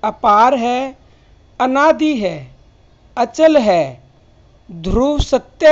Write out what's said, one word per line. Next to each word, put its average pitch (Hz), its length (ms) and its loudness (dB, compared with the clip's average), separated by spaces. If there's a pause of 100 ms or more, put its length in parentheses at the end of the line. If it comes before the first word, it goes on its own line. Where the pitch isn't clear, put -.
अपार 220 520 2
है, 247 420 -4 (640)
अनादि 294 580 0
है, 165 380 -8 (600)
अचल 302 400 2
है, 170 460 0 (680)
ध्रुव 220 480 -2
सत्य - 540 0